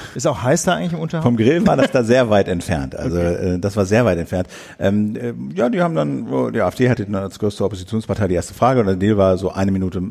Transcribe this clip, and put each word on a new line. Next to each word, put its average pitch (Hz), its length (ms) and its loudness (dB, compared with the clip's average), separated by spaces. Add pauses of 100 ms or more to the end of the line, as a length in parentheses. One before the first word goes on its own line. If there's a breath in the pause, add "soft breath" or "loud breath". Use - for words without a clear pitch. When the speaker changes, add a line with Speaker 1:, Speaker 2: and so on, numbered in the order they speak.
(160)
Speaker 1:
Ist 127 100 -4
auch 107 160 0
heiß 135 220 0
da 185 120 0
eigentlich 165 180 -4
im 165 60 -6
Unterhaus? 160 240 -4
Speaker 2:
vom 120 140 2
Grill 135 300 4
war 156 80 4
das 131 160 2
da 127 120 2
sehr 120 260 4
weit 101 180 4
entfernt. 85 480 -4
Also, 82 220 -4
Speaker 1:
Okay. 87 380 0
Speaker 2:
äh, 87 40 -2
das 98 160 -2
war 104 100 2
sehr 107 180 2
weit 110 140 4
entfernt. 87 300 -4 (320 loud breath)
Ähm, 104 360 0
äh, 120 180 -6 (200)
ja, 214 160 0
die 196 120 0
haben 170 140 0
dann, 143 360 -2
oh, 127 180 -2
die 113 120 -2
A 90 80 0
F - 60 -4
D 123 140 2
hatte 117 160 0
dann 101 100 -4
als 98 220 -6
größte 101 280 -2
Oppositionspartei 98 640 -4
die 90 60 0
erste - 200 -2
Frage 127 240 4
und 107 80 2
der 95 80 2
Deal 101 220 2
war 95 200 4
so 92 140 -4
eine 98 200 0
Minute 92 400 -2